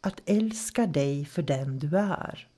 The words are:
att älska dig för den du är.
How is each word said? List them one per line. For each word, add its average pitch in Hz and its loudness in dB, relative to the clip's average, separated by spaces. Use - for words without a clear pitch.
att - -4
älska 220 2
dig 143 2
för - -4
den 135 0
du 147 0
är. - -2